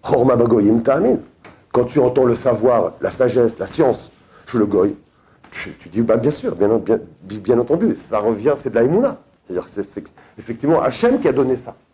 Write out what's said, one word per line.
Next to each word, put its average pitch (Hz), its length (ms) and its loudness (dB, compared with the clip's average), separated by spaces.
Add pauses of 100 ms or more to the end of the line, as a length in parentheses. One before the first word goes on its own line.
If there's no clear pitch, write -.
Chorma 127 340 2
bagoyim 113 440 4
ta'amin. 160 380 0 (520)
Quand 123 140 2
tu 135 140 -2
entends 127 260 2
le 120 100 2
savoir, 113 680 0
la 92 100 -2
sagesse, 117 480 0
la 98 80 -6
science, - 460 -2 (340)
je 120 120 -4
le 101 80 4
goy, 98 300 0 (540)
tu, - 220 -14
tu - 160 -20
dis, 101 140 -4
bah, 113 140 2
bien 123 140 0
sûr, 208 260 -6
bien, 104 220 2
bien, 107 200 0 (240)
bien 104 360 -2
entendu, 175 380 0
ça - 220 -6
revient, 110 380 0
c'est 135 140 -8
de 107 60 -14
la 113 60 4
Emouna. 202 380 0 (240)
C'est-à-dire 87 200 -6
que - 60 -20
c'est 101 120 -8
effect-, - 300 -14 (260)
effectivement 139 420 -2
Hachem 233 400 0
qui 165 80 0
a 131 40 2
donné 127 240 0
ça. - 200 -14 (180)